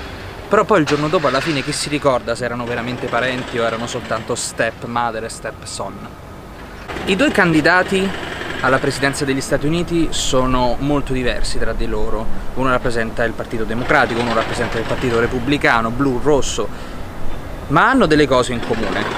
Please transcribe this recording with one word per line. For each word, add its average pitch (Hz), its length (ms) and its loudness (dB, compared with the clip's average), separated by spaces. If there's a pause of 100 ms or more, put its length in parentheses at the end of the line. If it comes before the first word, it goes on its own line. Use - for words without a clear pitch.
(480)
però 208 160 4
poi 196 160 4
il 147 60 2
giorno 147 220 0
dopo 156 180 2
alla 131 140 2
fine 139 220 -2
chi 147 100 -6
si - 160 -4
ricorda 123 460 0
se 120 100 -6
erano 120 200 -4
veramente 120 420 -4
parenti 123 520 -2
o 117 60 2
erano 113 220 -2
soltanto 117 480 -4
stepmother 117 920 -4
e 113 40 -8
stepson? - 640 -10 (1120)
I 196 100 0
due 269 160 2
candidati 185 760 4 (520)
alla 131 180 2
presidenza 139 460 0
degli 135 160 0
Stati 139 260 0
Uniti 170 440 0
sono 127 680 2
molto 139 340 0
diversi 120 460 2
tra 113 140 4
di 107 160 0
loro. 107 360 2 (300)
Uno 131 160 2
rappresenta 117 540 0
il 113 80 0
Partito 113 320 -4
Democratico, 117 560 2
uno 120 140 0
rappresenta 110 440 -2
il 110 60 -2
Partito 117 340 0
Repubblicano, 120 720 2
blu, 123 320 0
rosso, 131 460 2 (1000)
ma 180 220 4
hanno 254 160 6
delle 151 220 4
cose 127 240 2
in 120 120 -4
comune. 104 380 -2 (160)